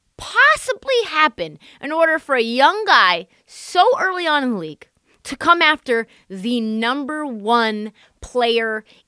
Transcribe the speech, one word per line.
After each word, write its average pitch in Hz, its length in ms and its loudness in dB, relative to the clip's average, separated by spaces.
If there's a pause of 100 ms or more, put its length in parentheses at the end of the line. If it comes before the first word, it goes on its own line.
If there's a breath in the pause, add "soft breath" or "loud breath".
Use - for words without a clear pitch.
(180)
possibly 539 760 0 (140)
happen 190 500 -2 (240 soft breath)
in 285 100 -8
order 320 280 2
for 285 160 -4
a 247 60 2
young 269 440 2
guy 190 400 4 (220)
so - 360 0 (160)
early 359 280 -2
on 294 160 0
in 254 80 -2
the 208 80 -6
league 156 280 -12 (360)
to - 120 -12
come 339 280 2
after 262 420 0 (240 soft breath)
the 226 320 -4
number 254 640 -4
one 220 640 -2 (300 soft breath)
player 226 640 -2 (220 soft breath)